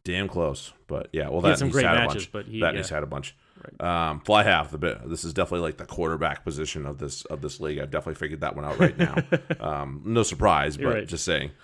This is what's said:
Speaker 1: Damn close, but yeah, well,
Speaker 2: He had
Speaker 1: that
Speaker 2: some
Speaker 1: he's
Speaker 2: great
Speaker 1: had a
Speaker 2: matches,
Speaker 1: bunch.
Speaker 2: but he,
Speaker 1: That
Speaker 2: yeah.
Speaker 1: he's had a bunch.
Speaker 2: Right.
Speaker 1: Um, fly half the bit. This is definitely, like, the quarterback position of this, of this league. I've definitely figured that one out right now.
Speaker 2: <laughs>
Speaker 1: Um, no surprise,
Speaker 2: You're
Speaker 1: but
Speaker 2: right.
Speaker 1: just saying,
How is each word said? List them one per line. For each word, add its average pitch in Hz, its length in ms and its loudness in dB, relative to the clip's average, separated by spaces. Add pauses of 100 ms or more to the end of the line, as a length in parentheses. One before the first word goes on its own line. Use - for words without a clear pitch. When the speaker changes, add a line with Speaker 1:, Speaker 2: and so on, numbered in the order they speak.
Speaker 1:
Damn 92 240 -2
close, 78 420 -2 (160)
but - 240 -6
yeah, 71 160 -2
well, 85 140 -2
Speaker 2:
He 92 60 4
had 92 80 8
Speaker 1:
that - 40 2
Speaker 2:
some 135 80 2
Speaker 1:
he's - 60 0
Speaker 2:
great 135 120 4
Speaker 1:
had 117 120 6
a - 20 6
Speaker 2:
matches, 107 280 0
Speaker 1:
bunch. - 40 -20
Speaker 2:
but 104 140 -8
he, 110 160 -6
Speaker 1:
That 85 120 4
Speaker 2:
yeah. 98 60 -4
Speaker 1:
he's 90 100 -6
had 76 140 -2
a 71 40 -4
bunch. 69 280 -10 (460)
Speaker 2:
Right. 85 280 2
Speaker 1:
Um, 76 120 -6
fly 104 220 6
half 78 280 4
the 78 60 -8
bit. 73 220 0 (100)
This 82 160 -6
is 80 80 -6
definitely, 87 340 2
like, 73 100 -6
the - 80 -14
quarterback 80 600 -2
position 76 400 -4
of 71 140 -8
this, 67 260 -8
of 71 160 -8
this 73 180 -8
league. 76 200 -4
I've 69 120 -6
definitely 76 280 -4
figured 78 220 -6
that 76 140 -2
one 73 80 -8
out 76 160 -2
right - 180 4
now. 165 240 2
Speaker 2:
<laughs> - 380 -2
Speaker 1:
Um, 71 460 -4
no 113 180 4
surprise, 76 540 4
Speaker 2:
You're - 140 0
Speaker 1:
but 113 80 0
Speaker 2:
right. - 80 -6
Speaker 1:
just - 180 -6
saying, 71 260 0 (120)